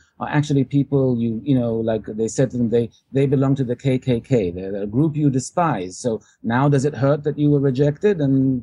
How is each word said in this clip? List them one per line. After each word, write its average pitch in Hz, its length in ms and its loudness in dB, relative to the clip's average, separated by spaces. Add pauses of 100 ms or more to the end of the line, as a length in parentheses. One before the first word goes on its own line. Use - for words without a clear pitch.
(180)
are 113 100 -8
actually 147 360 2
people 131 540 0
you, 117 240 -2
you 135 160 2
know," 117 180 0
like 113 300 -2
they 110 220 -4
said 127 220 0
to 123 80 -6
them, 120 120 0
"They, 117 200 0 (220)
they 135 140 2
belong 135 280 2
to 135 100 -2
the 120 120 -4
K 131 220 0
K 123 220 0
K. 107 300 0
They're, 92 220 -8
they're 101 100 -6
a 104 40 -4
group 143 300 0
you 147 140 2
despise. 123 640 -2
So 113 240 -4 (220)
now 123 260 2
does 139 160 2
it 147 100 -2
hurt 139 300 0
that 147 140 -4
you 147 120 2
were 143 100 4
rejected?" 147 600 0
And 135 420 2